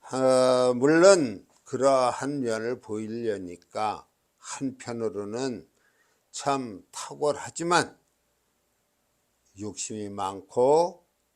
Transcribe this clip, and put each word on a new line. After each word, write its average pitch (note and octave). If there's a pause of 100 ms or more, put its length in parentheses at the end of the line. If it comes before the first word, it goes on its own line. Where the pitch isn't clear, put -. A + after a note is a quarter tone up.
(120)
어, B2+
물론 D3+ (180)
그러한 C3+
면을 A2+
보이려니까 G#2+ (300)
한편으로는 A#2 (680)
참 B2+
탁월하지만 D3 (1600)
욕심이 G#2
많고 B2 (300)